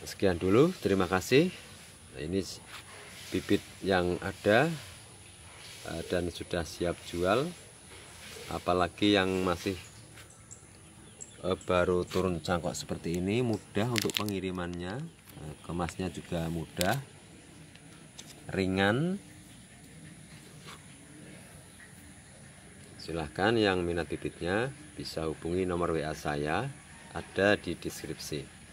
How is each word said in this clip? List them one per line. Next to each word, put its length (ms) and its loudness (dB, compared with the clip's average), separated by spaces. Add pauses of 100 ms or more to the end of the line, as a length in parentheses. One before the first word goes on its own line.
(140)
Sekian 240 4
dulu, 400 8
terima 320 4
kasih. 400 6 (640)
Nah, 80 -8
ini 240 0
s-, 160 -12 (720)
bibit 320 2 (160)
yang 400 2
ada, 480 4 (1200)
eh, 160 -6
dan 240 0
sudah 320 -4
siap 320 -2 (160)
jual. 400 2 (1040)
Apalagi 640 2
yang 240 2
masih, 320 0 (1700)
eh, 240 0
baru 400 4
turun 400 0
cangkok 320 0
seperti 400 -4
ini, 240 2
mudah 480 0
untuk 240 0
pengirimannya. 880 -2
Nah, 520 -14 (120)
kemasnya 480 -4
juga 320 -4
mudah, 560 0 (1500)
ringan. 640 4 (3750)
Silahkan 560 2
yang 240 6
minat 320 0
bibitnya 560 -2 (240)
bisa 320 -6
hubungi 400 0
nomor 320 0
W 80 0
A 80 -2
saya, 560 -2 (480)
ada 400 4
di 160 -4
deskripsi. 880 -8 (120)